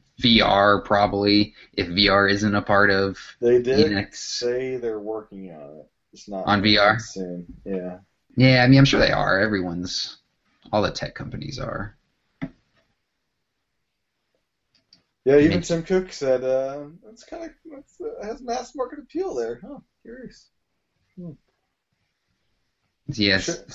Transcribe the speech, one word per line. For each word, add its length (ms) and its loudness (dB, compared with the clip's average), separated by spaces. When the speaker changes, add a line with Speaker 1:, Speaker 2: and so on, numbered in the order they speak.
Speaker 1:
V 240 4
R 400 4
probably, 720 2
if 120 -2
V 200 0
R 200 4
isn't 260 0
a 80 0
part 280 4
of 280 0
Speaker 2:
They 200 4
did 300 2
Speaker 1:
N 80 -2
X. 220 -8
Speaker 2:
say 380 -4
they're 240 -6
working 500 -12
on 300 -18
it. 60 -20
It's 160 -20
not 180 -8
Speaker 1:
On 160 2
V 160 4
R? 220 4
Speaker 2:
soon. 440 -10
Yeah. 340 -8
Speaker 1:
Yeah, 260 6
I 60 4
mean, 100 10
I'm 60 10
sure 160 2
they 100 4
are. 300 0
Everyone's, 760 -4
all 100 0
the 100 -2
tech 240 -10
companies 420 -12
are. 380 -10
Speaker 2:
Yeah, 140 6
even 120 6
Speaker 1:
Makes 180 -2
Speaker 2:
Tim 140 -2
Cook 300 -2
said, 320 -2
uh, 400 -4
"It's 140 -20
kinda, 260 -16
it's, 280 -20
uh, 240 -10
has 180 -12
mass 340 -8
market 240 -8
appeal 340 -8
there." 320 -6
Huh, 140 -16
curious. 480 -20
Hmm. 160 -16
Speaker 1:
Yes. 360 2
Speaker 2:
Sure, 100 -4